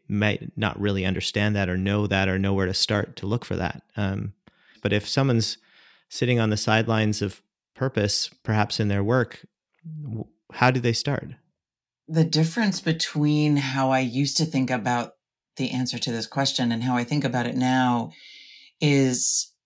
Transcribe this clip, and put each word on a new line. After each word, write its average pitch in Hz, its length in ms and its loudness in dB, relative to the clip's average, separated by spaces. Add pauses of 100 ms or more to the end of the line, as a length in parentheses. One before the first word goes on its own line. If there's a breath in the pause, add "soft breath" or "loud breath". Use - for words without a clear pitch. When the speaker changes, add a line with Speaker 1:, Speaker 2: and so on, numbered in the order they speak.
Speaker 1:
might 104 480 -2
not 107 220 -2
really 98 260 0
understand 104 500 0
that 98 140 0
or 90 80 -2
know 101 300 0
that 98 200 2
or 95 100 0
know 98 160 2
where 95 140 2
to 92 60 -2
start - 420 0
to - 100 -10
look 107 200 -2
for - 100 -4
that. - 260 -4 (140)
Um, 101 380 -2 (500 soft breath)
but 104 100 0
if 104 140 0
someone's 131 500 2 (520 soft breath)
sitting 120 300 0
on 110 100 2
the 107 80 0
sidelines 110 640 2
of 98 200 -4 (340)
purpose, 107 540 -2 (140)
perhaps 107 360 0
in 107 100 2
their 101 140 2
work, 120 420 0 (580)
w-, 110 240 -10 (240)
how 127 180 4
do 127 100 2
they 120 140 2
start? - 360 -4 (800)
Speaker 2:
The 160 180 4
difference 165 560 0
between 151 760 0
how 135 320 0
I 131 100 2
used 131 380 -2
to 156 80 2
think 131 240 0
about 120 440 -2 (440)
the 127 140 -4
answer 123 280 -4
to 123 120 -4
this 113 160 -4
question 131 440 0
and 113 120 -2
how 127 120 0
I 120 80 0
think 139 200 -2
about 123 220 0
it 120 100 -4
now 127 560 2 (680 loud breath)
is 135 720 2 (140)